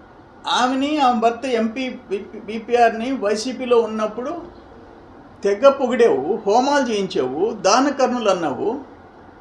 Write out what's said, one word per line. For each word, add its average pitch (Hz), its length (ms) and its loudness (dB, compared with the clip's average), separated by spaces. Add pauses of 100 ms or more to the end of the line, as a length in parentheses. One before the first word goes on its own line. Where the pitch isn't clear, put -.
(480)
ఆమెని, 262 500 0
ఆమె 247 220 2
భర్త 233 260 0
ఎంపీ 247 440 -2 (560)
బీపీఆర్ని 226 640 0
వైసీపీలో 240 680 0
ఉన్నప్పుడు 220 640 -4 (1000)
తెగ 202 260 4
పొగిడావు, 226 760 2
హోమాలు 262 420 2
చేయించావు, 185 640 -2
దాన 220 360 2
కర్ణులు 247 400 0
అన్నావు, 175 520 -2 (600)